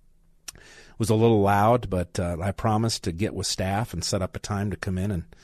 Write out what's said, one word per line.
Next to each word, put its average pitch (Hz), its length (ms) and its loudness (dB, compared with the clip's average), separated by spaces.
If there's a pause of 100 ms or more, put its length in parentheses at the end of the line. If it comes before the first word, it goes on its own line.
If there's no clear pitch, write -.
(960)
Was 113 140 -2
a 110 60 6
little 113 240 6
loud, 101 500 4
but, 90 300 -2
uh, 87 200 -2
I 95 120 -2
promised 110 520 0
to 95 80 -2
get 92 220 -4
with 90 140 -6
staff 98 440 -2
and 82 120 -4
set 95 180 -2
up - 140 -6
a - 20 -8
time 101 320 -4
to 87 60 -4
come 92 200 -4
in 95 140 -2
and, 85 140 -4 (200)